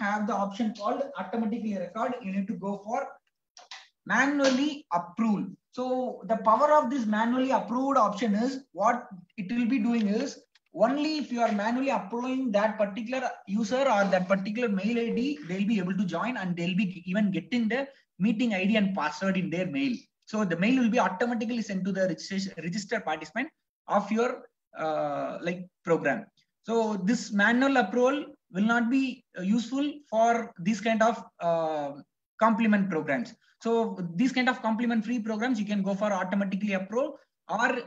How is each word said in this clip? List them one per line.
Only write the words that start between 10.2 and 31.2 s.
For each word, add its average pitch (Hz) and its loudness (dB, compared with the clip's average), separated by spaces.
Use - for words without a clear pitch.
only 294 0
if 240 -8
you 240 -2
are 214 2
manually 254 0
approving 247 -4
that 208 0
particular 220 -4
user 233 0
or 202 4
that 180 2
particular 214 0
mail 233 0
I 233 0
D, 285 -2
they'll 190 -2
be 208 2
able 190 -2
to 208 0
join, 226 -2
and 180 -4
they'll 175 -2
be 190 0
even 202 2
getting 196 -2
the 277 -2
meeting 226 2
I 185 0
D 202 4
and 190 2
password 175 -2
in 165 -2
their 175 -2
mail. 135 0
So 214 -2
the 160 -2
mail 247 4
will 220 2
be 233 4
automatically 233 -2
sent 185 -4
to 202 -2
the 190 0
registration, 190 -4
registered 208 -4
participant 160 -6
of 202 0
your, 233 2
uh, 147 -2
like, 175 -6
program. 143 2
So 214 0
this 240 0
manual 254 4
approval 247 2
will 196 2
not 233 2
be, 269 0
uh, 180 -8
useful 240 0
for 226 2
these 196 0
kind 226 2
of, 226 -2